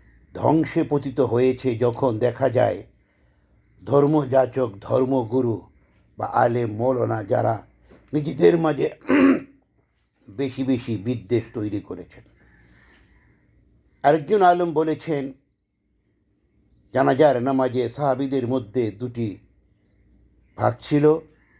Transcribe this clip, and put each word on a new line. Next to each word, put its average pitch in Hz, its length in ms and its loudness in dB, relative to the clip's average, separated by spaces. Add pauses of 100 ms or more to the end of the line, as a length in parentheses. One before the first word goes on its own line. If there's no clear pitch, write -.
(340)
ধ্বংসে 151 540 0
পতিত 143 320 -2
হয়েছে 123 580 0
যখন 120 400 0
দেখা 123 300 0
যায় 107 340 0 (1000)
ধর্মযাজক, 131 960 2
ধর্মগুরু 123 800 -2 (560)
বা 107 80 -6
আলেম 120 460 0
মৌলানা 113 500 -2
যারা 113 440 -2 (460)
নিজেদের 165 460 2
মাঝে 160 320 -2 (180)
<clears throat> - 1200 -2
বেশি 127 340 -6
বেশি 123 320 -2
বিদ্বেষ 113 460 -4 (120)
তৈরি 107 260 -6
করেছেন। - 440 -16 (1800)
আরেকজন 156 400 2
আলেম 175 300 4
বলেছেন, 151 600 -2 (1600)
জানাজার 135 480 4
নামাজে 127 460 0
সাহাবীদের 135 580 -2
মধ্যে 117 440 -2
দুটি 113 480 -8 (1160)
ভাগ 113 240 0
ছিল। 151 380 2 (420)